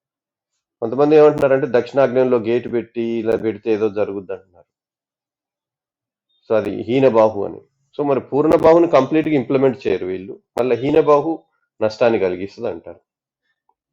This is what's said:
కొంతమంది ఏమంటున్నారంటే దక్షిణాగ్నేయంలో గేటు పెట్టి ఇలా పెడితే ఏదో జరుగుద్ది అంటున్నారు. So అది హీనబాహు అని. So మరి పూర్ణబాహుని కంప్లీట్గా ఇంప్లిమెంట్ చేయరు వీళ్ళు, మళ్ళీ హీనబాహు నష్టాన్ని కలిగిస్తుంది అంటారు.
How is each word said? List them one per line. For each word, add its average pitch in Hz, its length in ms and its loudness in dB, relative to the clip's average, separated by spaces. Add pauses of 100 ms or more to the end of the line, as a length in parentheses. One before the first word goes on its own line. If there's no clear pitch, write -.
(800)
కొంతమంది 135 340 0
ఏమంటున్నారంటే 143 540 4
దక్షిణాగ్నేయంలో 127 680 0
గేటు 117 320 -4
పెట్టి 117 320 -6
ఇలా 113 340 -4
పెడితే 107 360 -4
ఏదో 107 180 -2
జరుగుద్ది 98 440 -6
అంటున్నారు. 92 340 -20 (1800)
So 113 80 -2
అది 101 260 -4
హీనబాహు 110 640 2
అని. 90 160 -12 (380)
So 147 60 -4
మరి 135 140 0
పూర్ణబాహుని 160 680 4
కంప్లీట్గా 156 460 2
ఇంప్లిమెంట్ 131 540 0
చేయరు 92 180 -2
వీళ్ళు, 92 280 -10 (260)
మళ్ళీ 123 160 0
హీనబాహు 147 560 2 (500)
నష్టాన్ని 110 380 0
కలిగిస్తుంది 95 500 -6
అంటారు. 85 320 -16 (920)